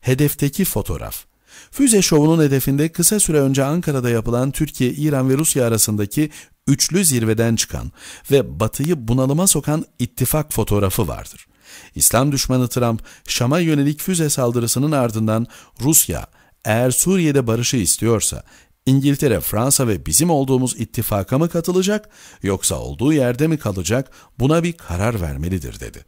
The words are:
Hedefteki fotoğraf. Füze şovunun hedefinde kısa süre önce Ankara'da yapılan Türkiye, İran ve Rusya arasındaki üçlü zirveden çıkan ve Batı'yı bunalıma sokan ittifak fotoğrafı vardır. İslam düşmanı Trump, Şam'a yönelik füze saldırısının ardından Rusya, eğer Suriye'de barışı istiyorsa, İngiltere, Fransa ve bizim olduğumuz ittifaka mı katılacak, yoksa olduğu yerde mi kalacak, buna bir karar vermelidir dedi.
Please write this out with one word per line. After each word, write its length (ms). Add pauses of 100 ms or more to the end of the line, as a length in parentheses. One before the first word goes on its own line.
Hedefteki 640
fotoğraf. 600 (460)
Füze 320
şovunun 420
hedefinde 480
kısa 280
süre 200
önce 240
Ankara'da 460
yapılan 400
Türkiye, 400
İran 400
ve 80
Rusya 280
arasındaki 640 (360)
üçlü 380
zirveden 520
çıkan 360 (380)
ve 300
Batı'yı 480
bunalıma 380
sokan 380 (140)
ittifak 540
fotoğrafı 560
vardır. 380 (480)
İslam 380
düşmanı 360
Trump, 340 (260)
Şam'a 300
yönelik 420
füze 300
saldırısının 640
ardından 540 (340)
Rusya, 460 (380)
eğer 260
Suriye'de 560
barışı 300
istiyorsa, 680 (440)
İngiltere, 540
Fransa 480
ve 180
bizim 240
olduğumuz 500
ittifaka 580
mı 100
katılacak, 600 (340)
yoksa 360
olduğu 340
yerde 340
mi 120
kalacak, 520 (280)
buna 240
bir 100
karar 480
vermelidir 600
dedi. 280